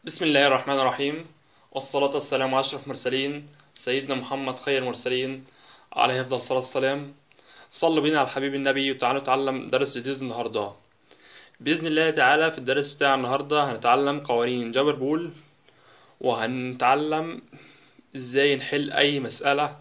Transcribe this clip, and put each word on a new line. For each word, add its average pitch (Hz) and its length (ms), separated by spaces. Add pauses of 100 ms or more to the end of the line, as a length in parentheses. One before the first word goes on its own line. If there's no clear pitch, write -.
بسم 160 200
الله 143 220
الرحمن 135 320
الرحيم، 139 460 (460)
والصلاة 139 420
والسلام 131 420
على 131 40
أشرف 135 240
المرسلين 135 640 (280)
سيدنا 135 400
محمد 131 440
خير 139 180
المرسلين 127 680 (480)
عليه 127 280
أفضل 127 160
الصلاة 127 200
والسلام. 135 560 (560)
صلوا 160 340
بينا 151 160
على 131 80
الحبيب 139 280
النبي 135 360
وتعالوا 131 300
نتعلم 135 480
درس 131 280
جديد 131 240
النهاردة. 113 500 (880)
بإذن 156 280
الله 156 240
تعالى 151 400
في 156 60
الدرس 139 340
بتاع 139 240
النهاردة 139 560
هنتعلم 135 480
قوانين 120 520
جبر 143 240
بول، 156 360 (920)
وهنتعلم 127 1200 (720)
إزاي 135 400
نحل 143 360
أي 143 280
مسألة 143 600